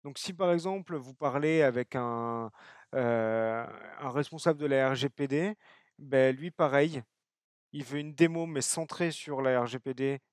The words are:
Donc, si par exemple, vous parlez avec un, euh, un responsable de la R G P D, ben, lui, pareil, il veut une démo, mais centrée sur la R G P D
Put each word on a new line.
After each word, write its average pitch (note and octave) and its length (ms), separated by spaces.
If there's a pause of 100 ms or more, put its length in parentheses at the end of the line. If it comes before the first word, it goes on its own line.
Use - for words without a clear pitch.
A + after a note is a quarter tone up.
Donc, C#3 120
si - 160
par F3+ 200
exemple, F3 420
vous C3 200
parlez D3+ 480
avec B2 340
un, A#2 560 (420)
euh, A2+ 720 (320)
un C3+ 120
responsable D3 500
de D3 60
la C3+ 240
R C3+ 40
G C3 140
P C#3+ 180
D, E3 300 (420)
ben, C3 360
lui, D#3+ 160
pareil, D3 520 (720)
il C#3+ 120
veut C#3 140
une D3+ 160
démo, E3 320
mais D3 160
centrée E3 480
sur C#3+ 320
la B2+ 180
R A#2+ 60
G A#2+ 120
P C3+ 140
D C3+ 280 (120)